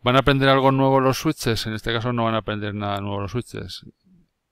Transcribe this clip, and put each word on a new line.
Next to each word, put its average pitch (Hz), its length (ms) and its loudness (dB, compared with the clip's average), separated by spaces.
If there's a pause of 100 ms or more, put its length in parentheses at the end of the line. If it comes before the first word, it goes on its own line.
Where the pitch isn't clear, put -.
¿van 123 140 2
a 135 40 6
aprender 135 280 2
algo 135 240 6
nuevo 135 300 4
los 131 160 2
switches? - 500 -2
En 110 60 -6
este 110 180 -6
caso 120 220 -2
no 117 100 0
van 113 120 0
a 110 40 -2
aprender 104 340 -6
nada 101 280 -4
nuevo 101 180 -6
los 101 120 -8
switches. - 540 -10 (680)